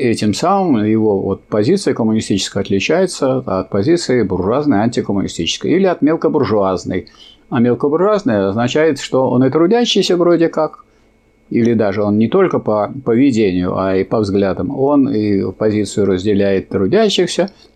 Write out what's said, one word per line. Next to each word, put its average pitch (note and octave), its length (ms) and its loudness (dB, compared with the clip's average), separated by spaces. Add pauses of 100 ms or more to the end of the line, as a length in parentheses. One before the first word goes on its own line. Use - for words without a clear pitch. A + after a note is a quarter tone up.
(100)
этим G#2+ 240 0
самым E3+ 500 0
его G#2+ 360 2
вот G2 240 -4
позиция B2+ 500 0
коммунистическая A2 720 -2
отличается C#3 720 0
от F#2+ 320 -4
позиции B2+ 540 0
буржуазной, G2+ 540 0
антикоммунистической G2+ 920 -2
или F#3+ 160 2
от F3 160 0
мелкобуржуазной. A2 1040 0 (440)
А A2+ 100 0
мелкобуржуазная C3 880 0
означает, C#3 500 0
что C3 320 -2
он B2+ 140 2
и C3 60 2
трудящийся F#3 680 2
вроде E3+ 320 2
как, - 340 -4 (680)
или A#2 260 2
даже G#2+ 280 0
он G2+ 160 2
не A2+ 100 2
только F3+ 300 2
по G#2+ 340 -2 (120)
поведению, G#2+ 720 2
а F#2+ 180 0
и F#2+ 60 2
по A#2 160 -2
взглядам, G2 580 -2
он C3+ 320 2
и G#2 440 -2
позицию G#2+ 540 -2
разделяет G2 640 0
трудящихся, F3+ 800 0 (260)